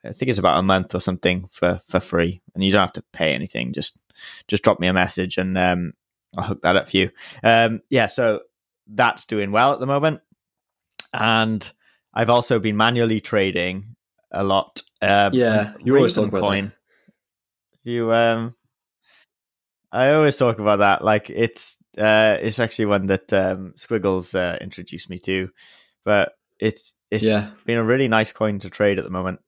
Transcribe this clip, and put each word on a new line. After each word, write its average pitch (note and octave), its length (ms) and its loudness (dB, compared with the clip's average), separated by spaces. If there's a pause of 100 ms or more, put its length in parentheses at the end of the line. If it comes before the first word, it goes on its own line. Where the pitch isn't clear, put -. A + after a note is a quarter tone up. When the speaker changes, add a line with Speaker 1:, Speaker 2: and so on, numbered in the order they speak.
Speaker 1:
I A2+ 80 -12
think B2+ 180 -4
it's G2+ 80 0
about F2 220 4
a - 20 0
month F#2 320 2
or F2+ 60 -2
something F#2 500 -2
for, F2+ 360 -2
for F#2 120 -2
free. F2 420 -2 (140)
And F#2+ 80 -4
you F#2+ 80 2
don't G2+ 120 4
have F2 120 -2
to - 80 -12 (100)
pay D#2 220 0
anything. B1 380 -8
Just, - 240 -8 (500)
just - 160 -4
drop G#2+ 160 4
me F2+ 80 -2
a F#2 60 2
message F#2 460 -2
and, F#2 200 -4
um, F2+ 340 0 (440)
I'll - 80 -6
hook - 180 -8
that F2+ 140 2
up - 120 0
for - 100 -2
you. F#2 120 2 (320)
Um, A2+ 380 2 (100)
yeah, A#2+ 160 2
so A2+ 340 -2 (460)
that's A2 400 -2
doing G2+ 240 -2
well A#2+ 220 4
at - 80 -4
the B2+ 60 -4
moment. C#3+ 340 0 (920)
And A2 580 -2 (440)
I've A2+ 160 0
also A#2+ 300 2
been G#2 160 -2
manually A2+ 440 2
trading F#2+ 760 -2 (340)
a G2 140 -4
lot. G2 360 0 (220)
Um, G2+ 320 4
Speaker 2:
Yeah, G#2+ 400 0
Speaker 1:
on - 100 -20
Speaker 2:
you C3 120 4
always B2 200 4
Speaker 1:
Raven G#2+ 140 0
Speaker 2:
talk G2 80 -2
about G2+ 140 0
that. G2 80 0
Speaker 1:
Coin. G#2 120 -8 (1080)
You, A#2 300 -2
um, A#2 420 0 (1400)
I C3 220 2
always D3+ 240 4
talk A2+ 240 0
about G#2 180 2
that. G2+ 260 4
Like, G#2+ 240 0
it's, - 480 -4 (220)
uh, G#2+ 420 4
it's G#2+ 200 -4
actually A2+ 260 -2
one G2+ 220 0
that, G2 240 -2
um, F#2+ 420 -2
Squiggles, F#2+ 600 -4
uh, F2 240 -4
introduced - 500 -16
me F2+ 100 -12
to, F#2 300 -4 (540)
but G2+ 300 0 (260)
it's, - 340 -6 (160)
it's G#2+ 140 -2
Speaker 2:
Yeah. G#2+ 260 0 (160)
Speaker 1:
been A#2 120 -2
a A2+ 60 0
really B2+ 240 2
nice A2 240 2
coin G#2 280 -2
to F#2+ 100 -12
trade G2+ 280 2
at - 60 -6
the - 60 -12
moment. F#2 380 -6